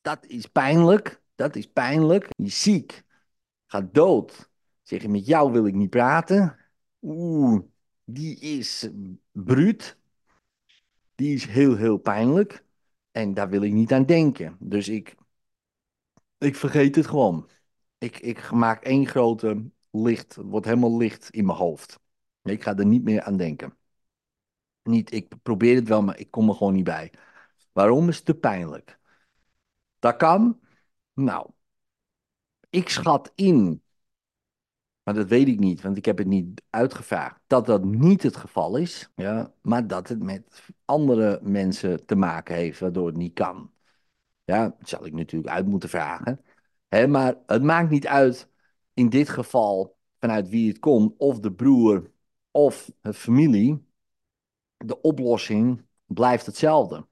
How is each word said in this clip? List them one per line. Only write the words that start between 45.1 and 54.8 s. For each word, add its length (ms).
natuurlijk 400
uit 140
moeten 220
vragen. 560
Hè, 180
maar 300
het 160
maakt 280
niet 160
uit, 440
in 140
dit 200
geval, 680
vanuit 300
wie 200
het 100
komt, 400
of 220
de 120
broer, 580
of 400
de 140
familie. 680
De 240